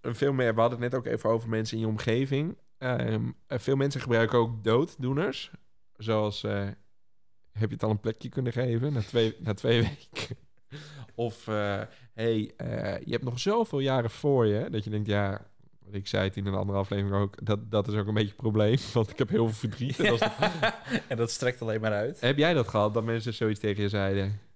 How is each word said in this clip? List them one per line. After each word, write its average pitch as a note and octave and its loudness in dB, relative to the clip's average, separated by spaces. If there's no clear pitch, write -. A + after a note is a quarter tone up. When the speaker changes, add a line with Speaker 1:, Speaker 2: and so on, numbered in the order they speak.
Speaker 1:
veel C#3 0
meer, B2 2
we A2+ 2
hadden A#2 2
het B2 -2
net C3 0
ook A2+ -10
even A2+ 0
over A2+ 0
mensen A2 -2
in A2+ -2
je A2 0
omgeving. C3+ 0
Ehm, A#2+ -2
eh, B2+ -4
veel C3+ 0
mensen C#3 0
gebruiken A2+ 4
ook A2+ 0
dooddoeners. C3+ 0
Zoals, G#2+ 0
eh, G2+ -2
"Heb G#2+ -2
je A2 -4
het - -6
al A2 2
een G#2+ 0
plekje A2+ -6
kunnen B2 -4
geven B2 0
na B2 0
twee, A2+ 0
<laughs> F2 -12
na G#2 -2
twee A#2 2
weken?" - -6
Of, A#2 -4
eh, G2+ 0
"Hey, A2 0
eh, - -4
je - -8
hebt A#2+ -2
nog B2 -4
zoveel G#3+ 0
jaren C3 2
voor C3+ 2
je." G#2 0
Dat G#2+ -4
je G#2+ -6
denkt, G#2+ -2
ja, G2+ 0
ik G2 -8
zei G2 0
het F#2+ -4
in G2 -4
een G2 -2
andere G2 -2
aflevering G2 0
ook, G2+ -2
dat, G#2+ -2
dat G#2+ 0
is G#2 -2
ook G#2 0
een G#2+ -2
beetje G#2+ 2
het G2+ -12
probleem, G#2+ 4
<laughs> - -12
want A2+ 2
ik - -14
heb B2+ 2
heel E3 4
veel G#2+ -2
verdriet. B2 -4
En G#3+ 4
als A2+ 4
Speaker 2:
<laughs> - -4
En B2+ -2
dat A#2 0
strekt B2 -2
alleen A2 -2
maar A2 0
uit. A2 -2
Speaker 1:
Heb C3+ 2
jij E3 6
dat A#2+ 4
gehad, G#2+ 4
dat A2+ 2
mensen A#2 -2
zoiets G#2+ 0
tegen G#2 0
je G2+ 2
zeiden? G2 0